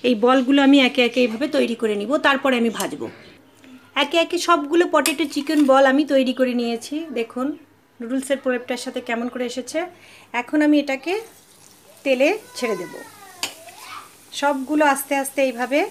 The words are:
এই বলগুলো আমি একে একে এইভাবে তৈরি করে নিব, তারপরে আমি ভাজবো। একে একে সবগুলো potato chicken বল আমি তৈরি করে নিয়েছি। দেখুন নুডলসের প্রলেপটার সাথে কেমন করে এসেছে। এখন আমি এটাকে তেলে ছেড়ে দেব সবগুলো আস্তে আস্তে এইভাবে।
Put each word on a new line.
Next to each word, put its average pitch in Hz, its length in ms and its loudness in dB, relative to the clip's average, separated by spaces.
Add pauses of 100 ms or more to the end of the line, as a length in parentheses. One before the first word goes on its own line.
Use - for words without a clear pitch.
এই 247 60 4
বলগুলো 262 480 4
আমি 277 180 6
একে 254 280 2
একে 233 120 0
এইভাবে 233 280 0
তৈরি 247 260 0
করে 220 260 -2
নিব, 208 100 -6 (160)
তারপরে 269 300 2
আমি 233 220 0
ভাজবো। 143 280 -6 (880)
একে 277 240 -2
একে 330 200 -2
সবগুলো 339 540 2
potato 311 320 0 (100)
chicken 294 300 0
বল 269 280 6
আমি 277 120 4
তৈরি 269 280 2
করে 254 280 0
নিয়েছি। 240 460 -6 (120)
দেখুন 247 280 -6 (540)
নুডলসের 262 440 -4
প্রলেপটার 247 400 -4
সাথে 262 160 -8
কেমন 233 280 -6
করে 247 180 -6
এসেছে। 247 320 -8 (540)
এখন 247 300 -2
আমি 294 160 4
এটাকে 277 340 -4 (920)
তেলে 285 340 2 (180)
ছেড়ে 226 200 -4
দেব 175 160 -10 (1400)
সবগুলো 285 520 0
আস্তে 277 380 0
আস্তে 269 200 -2
এইভাবে। 254 380 0 (100)